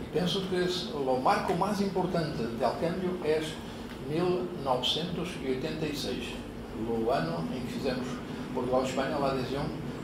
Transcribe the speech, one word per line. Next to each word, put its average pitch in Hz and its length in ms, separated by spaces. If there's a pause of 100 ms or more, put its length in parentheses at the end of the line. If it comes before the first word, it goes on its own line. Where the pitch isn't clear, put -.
Y - 100
pienso 180 360
que 180 160
es, 175 280
lo 131 240
marco 190 380
más 190 260
importante 175 600
del 113 160 (200)
cambio 180 460
es 156 200 (600)
mil 180 420 (140)
novecentos 139 680 (140)
e 135 60
oitenta 135 360
e 147 100
seis, 101 300 (640)
o 113 220
ano 165 340 (120)
em 123 60
que 117 120
fizemos 123 320 (480)
Portugal 127 300
e 127 60
Espanha 135 260
a 139 160
adesão 131 340 (380)